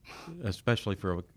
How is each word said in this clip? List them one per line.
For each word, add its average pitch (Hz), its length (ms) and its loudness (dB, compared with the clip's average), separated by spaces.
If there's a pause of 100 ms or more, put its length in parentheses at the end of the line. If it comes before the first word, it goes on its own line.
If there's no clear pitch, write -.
(440)
especially 107 520 2
for 95 240 0
a 90 40 -4 (140)